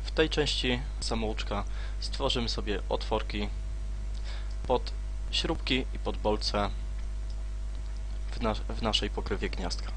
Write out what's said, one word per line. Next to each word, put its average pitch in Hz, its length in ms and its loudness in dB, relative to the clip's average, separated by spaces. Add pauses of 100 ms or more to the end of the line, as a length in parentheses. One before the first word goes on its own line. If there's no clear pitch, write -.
W - 60 -2
tej 160 200 4
części 127 500 2 (200)
samouczka 110 640 0 (360)
stworzymy 123 480 2
sobie 104 400 0
otworki 107 600 0 (1160)
pod - 260 2 (380)
śrubki 135 640 2
i - 40 -2
pod 104 180 0
bolce 104 540 2 (1600)
w - 100 -2
nas-, 110 280 2
w 110 140 -2
naszej 104 280 2
pokrywie 98 400 0
gniazdka. - 460 -2